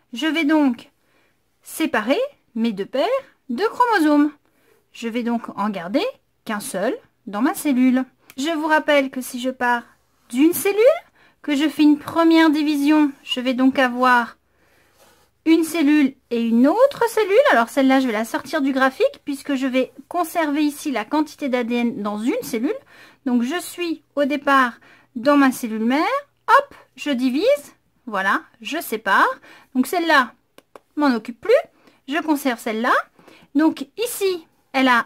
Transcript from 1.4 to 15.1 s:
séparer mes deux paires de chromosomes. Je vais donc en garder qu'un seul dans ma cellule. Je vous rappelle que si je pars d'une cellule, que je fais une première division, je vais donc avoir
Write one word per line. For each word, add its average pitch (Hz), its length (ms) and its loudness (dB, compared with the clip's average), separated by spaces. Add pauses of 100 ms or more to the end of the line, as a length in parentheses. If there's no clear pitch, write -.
séparer 269 580 -2 (360)
mes 226 160 -2
deux 190 140 -6
paires 277 200 -4 (440)
de 254 160 -4
chromosomes. 302 680 2 (600)
Je 226 160 -8
vais 233 140 -4
donc 233 340 -4
en 208 120 -2
garder 202 360 -6 (400)
qu'un 208 160 -8
seul 220 360 -6 (300)
dans 208 140 -8
ma 330 120 0
cellule. 254 520 0 (320)
Je 277 140 -4
vous 311 160 -4
rappelle 294 420 0
que 262 100 -12
si 247 220 -12
je 254 80 -4
pars 240 340 -2 (460)
d'une 302 240 4
cellule, 392 260 -2 (640)
que 294 120 -4
je 294 140 2
fais 302 160 0
une 294 160 6
première 330 500 4
division, 294 600 2 (120)
je - 180 -6
vais 254 120 -2
donc 262 240 2
avoir 247 600 2 (1080)